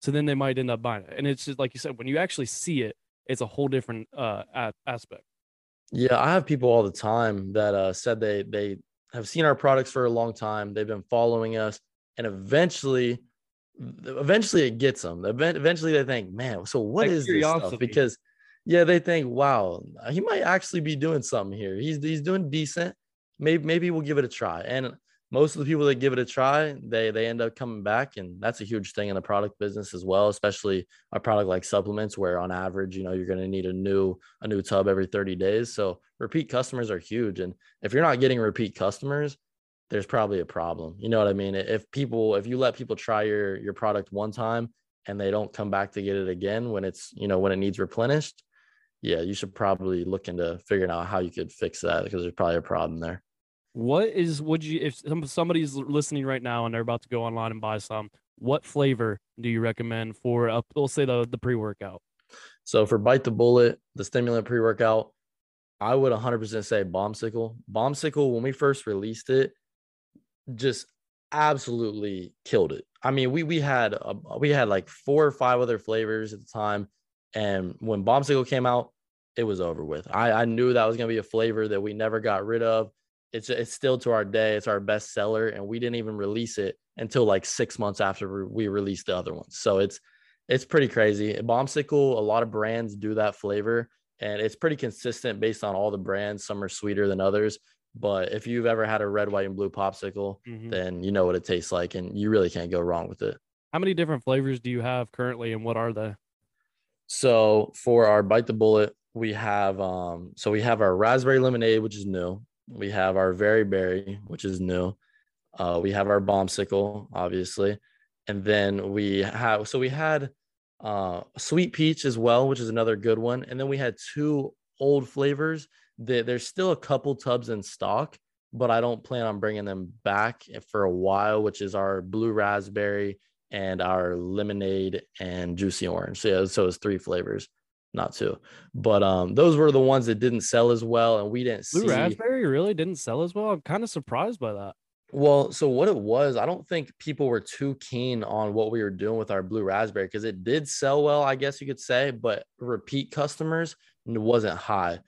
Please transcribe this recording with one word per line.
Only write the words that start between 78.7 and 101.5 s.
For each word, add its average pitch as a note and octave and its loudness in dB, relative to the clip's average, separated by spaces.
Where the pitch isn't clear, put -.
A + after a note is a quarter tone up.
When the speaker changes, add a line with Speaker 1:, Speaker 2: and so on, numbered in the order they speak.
Speaker 2:
it A#2+ 0
was G2+ -2
over D#2+ -4
with. D2+ -8
I, A2+ 2
I A2+ 2
knew A#2+ 2
that A#2 4
was A2+ 0
gonna A#2 -4
be A2+ -2
a G#2 -2
flavor A2 0
that G2 -2
we G#2 -4
never A2 -2
got G2+ 0
rid A2+ 0
of. A2+ 2
It's, A2 -8
it's A#2 -4
still C3 0
to B2 -2
our A2 2
day, G#2+ 2
it's G#2 -6
our G#2 0
best G#2 -2
seller, A2 0
and G2+ -4
we A2+ -6
didn't A#2+ -2
even A2 -6
release G#2+ -4
it G2 -2
until, A#2 0
like, G2 4
six - -4
months G#2 -2
after G2 -4
we, G#2+ -4
we G2+ -2
released G2 -4
the F#2 0
other F2+ -6
ones. - -14
So G2 2
it's, G2 0
it's B2+ 0
pretty C#3+ 4
crazy. G#2+ 2
Bombsicle, C3+ 0
a A2 0
lot G#2+ 2
of A2+ -4
brands A2 -4
do G#2+ -4
that G#2+ 0
flavor, G#2+ -2
and G#2 -6
it's G#2+ -2
pretty D#3+ 0
consistent A#2 -6
based G#2+ -2
on G2+ -2
all G#2 0
the G2+ -4
brands. G2 -4
Some G2+ -8
are F#2+ -6
sweeter G2+ -2
than F#2+ 0
others, G#2 2
but G2+ -2
if G#2+ -8
you've A#2 0
ever A2+ 2
had A2 0
a G#2 0
red, G2+ 0
white, G2 0
and F#2+ -8
blue G2 -2
popsicle, G2 -4
Speaker 1:
Mm-hmm. A2+ -14
Speaker 2:
then F#2 -4
you G2 0
know G2 4
what F2+ 4
it E2+ -4
tastes F2 -2